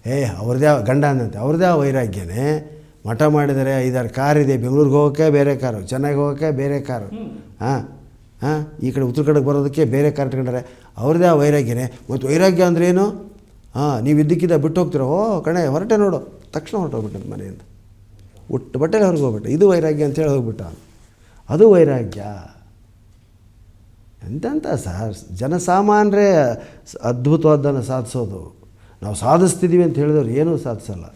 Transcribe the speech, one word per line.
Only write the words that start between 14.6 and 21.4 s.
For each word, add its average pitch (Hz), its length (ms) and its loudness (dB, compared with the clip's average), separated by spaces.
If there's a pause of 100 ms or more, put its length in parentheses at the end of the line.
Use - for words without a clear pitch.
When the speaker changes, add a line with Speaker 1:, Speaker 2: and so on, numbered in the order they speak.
Speaker 1:
ಹೋಗ್ತೀರ, 147 200 -2
"ಓ 180 400 0
ಕಣೆ 160 260 0
ಹೊರಟೆ 196 300 0
ನೋಡು", 190 440 -2 (100)
ತಕ್ಷಣ 151 260 -8
ಹೊರಟೋಗ್ಬಿಟ್ಟಂತೆ 110 520 -6
ಮನೆಯಿಂದ, 98 280 -12 (920)
ಉಟ್ಟು 127 280 -6
ಬಟ್ಟೆಲಿ 202 240 2
ಹೊರಗೆ 170 180 2
ಹೋಗ್ಬಿಟ್ಟೆ, 110 300 -2
"ಇದು 185 180 4
ವೈರಾಗ್ಯ" 156 340 2
ಅಂತೇಳಿ 147 260 0
ಹೋಗ್ಬಿಟ್ಟ. 120 320 -2 (880)